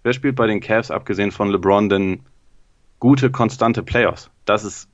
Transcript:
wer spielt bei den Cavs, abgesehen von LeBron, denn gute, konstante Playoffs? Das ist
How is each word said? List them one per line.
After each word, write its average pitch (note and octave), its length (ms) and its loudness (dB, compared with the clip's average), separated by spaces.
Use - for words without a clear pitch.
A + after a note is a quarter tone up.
wer A#2+ 100 0
spielt C3 220 -4
bei A#2 120 0
den G#2 140 -2
Cavs, A2+ 300 -2
abgesehen G2+ 400 -4
von G2+ 180 -2
LeBron, G2 400 2
denn F#2+ 320 -2
gute, C3 320 4
konstante A2+ 520 0
Playoffs? G#2 480 -2
Das G#2+ 180 0
ist - 300 -12